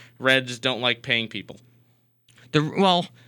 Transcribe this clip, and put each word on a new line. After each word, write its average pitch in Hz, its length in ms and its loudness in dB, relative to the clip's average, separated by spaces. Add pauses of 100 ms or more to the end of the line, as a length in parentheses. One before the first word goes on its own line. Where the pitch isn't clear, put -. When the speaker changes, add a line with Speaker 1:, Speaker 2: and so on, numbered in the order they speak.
(180)
Speaker 1:
Reds 127 400 2
don't 123 240 -4
like 120 220 -2
paying 117 240 -2
people. 98 320 -14 (920)
Speaker 2:
The, 151 260 0
well, 180 300 2 (200)